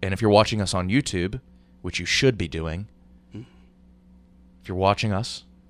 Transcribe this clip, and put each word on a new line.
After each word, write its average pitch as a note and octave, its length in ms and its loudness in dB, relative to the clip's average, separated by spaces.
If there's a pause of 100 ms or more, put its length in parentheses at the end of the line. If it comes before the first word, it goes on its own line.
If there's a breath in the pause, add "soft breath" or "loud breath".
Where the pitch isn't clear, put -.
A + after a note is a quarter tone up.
and F#2+ 120 -2
if F#2+ 80 -6
you're G#2+ 80 4
watching G#2+ 320 6
us F#2 100 -2
on F#2 160 -2
YouTube, G#2+ 520 0 (420 soft breath)
which - 180 -8
you E2+ 60 -6
should C3 320 2
be F2 100 -4
doing, E2 400 -6 (460)
if - 1300 -20
you're F#2 80 -6
watching G2+ 360 2
us, - 320 -6 (260)